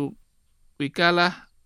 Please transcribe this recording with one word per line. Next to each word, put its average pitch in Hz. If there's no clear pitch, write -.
الوكالة 175